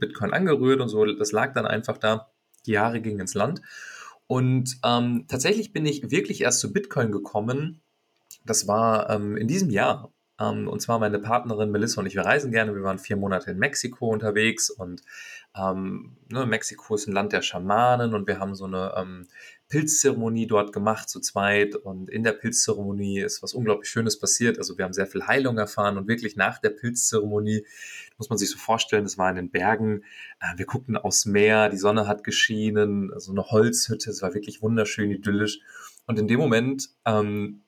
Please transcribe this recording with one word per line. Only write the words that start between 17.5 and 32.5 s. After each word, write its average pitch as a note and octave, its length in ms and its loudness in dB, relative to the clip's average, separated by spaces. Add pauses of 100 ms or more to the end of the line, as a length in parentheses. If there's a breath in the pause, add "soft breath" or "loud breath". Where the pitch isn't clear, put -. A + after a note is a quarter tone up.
und G2+ 140 -2
wir F#2+ 100 -2
haben G2 160 -4
so F#2+ 120 -10
eine, F#2 300 -4
ähm, F#2 300 -8 (420 loud breath)
Pilzzeremonie A#2+ 760 2
dort G#2 260 2
gemacht G#2+ 380 0
zu - 100 -10
zweit G2+ 540 2
und F#2 340 -10
in A2 140 -4
der A2+ 100 2
Pilzzeremonie G2+ 840 -2
ist G2+ 240 -4
was - 100 -10
unglaublich A2 380 0
Schönes A2+ 280 0
passiert. A2+ 380 2
Also F2+ 220 -8
wir F#2+ 80 -2
haben F#2 80 -8
sehr F#2+ 120 0
viel F#2+ 200 -6
Heilung B2 320 2
erfahren G#2 400 0
und F#2+ 100 -4
wirklich A2+ 280 -2
nach G2+ 220 0
der G#2+ 120 2
Pilzzeremonie, G#2+ 960 0 (500 loud breath)
muss - 140 -10
man A2 80 0
sich G2 100 0
so - 80 -6
vorstellen, A2 480 0
es G2 140 -6
war F#2 100 2
in F#2 80 0
den F2+ 140 -6
Bergen, G#2+ 540 0 (360 loud breath)
äh, F2 160 -6
wir F#2+ 80 -6
guckten A#2+ 320 -4
aufs - 300 0
Meer, G#2+ 420 6
die G2+ 80 -2
Sonne G#2 300 2
hat G#2 180 -2
geschienen, G#2 920 2